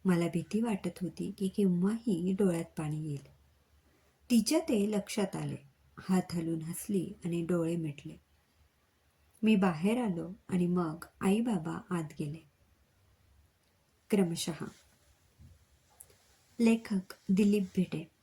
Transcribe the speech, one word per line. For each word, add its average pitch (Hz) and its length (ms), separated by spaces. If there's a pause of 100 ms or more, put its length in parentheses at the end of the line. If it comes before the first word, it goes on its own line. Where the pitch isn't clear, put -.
मला 170 220
भीती 170 340
वाटत 202 400
होती 175 380
की 190 100
केव्हाही 190 880
डोळ्यात 170 260
पाणी 156 420
येईल. 143 200 (1040)
तिच्या 240 280
ते 214 320
लक्षात 196 460
आले. 143 200 (420)
हात 185 360
हलवून 165 280
हसली 180 500 (120)
आणि 170 220
डोळे 170 300
मिटले. 156 400 (1300)
मी 220 140
बाहेर 190 460
आलो 170 300 (160)
आणि 180 180
मग 175 380 (160)
आई 202 200
बाबा 175 400 (100)
आत 165 180 (100)
गेले. 160 320 (1600)
क्रमशः. 165 540 (2000)
लेखक 226 540 (140)
दिलीप 202 360 (120)
भिडे. 165 460